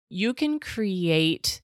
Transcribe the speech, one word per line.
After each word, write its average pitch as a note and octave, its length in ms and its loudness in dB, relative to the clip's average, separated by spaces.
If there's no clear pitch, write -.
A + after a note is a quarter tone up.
you G#3+ 240 0
can D4+ 260 0
create E3+ 1040 0